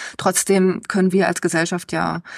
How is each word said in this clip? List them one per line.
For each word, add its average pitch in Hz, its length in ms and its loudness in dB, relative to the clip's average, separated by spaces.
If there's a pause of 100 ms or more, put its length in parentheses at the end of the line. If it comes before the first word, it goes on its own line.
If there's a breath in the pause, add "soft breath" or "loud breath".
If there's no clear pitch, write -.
(180 loud breath)
Trotzdem 190 720 2
können 190 240 2
wir 185 160 4
als 175 140 -2
Gesellschaft 170 500 -2
ja 165 300 -2 (160 loud breath)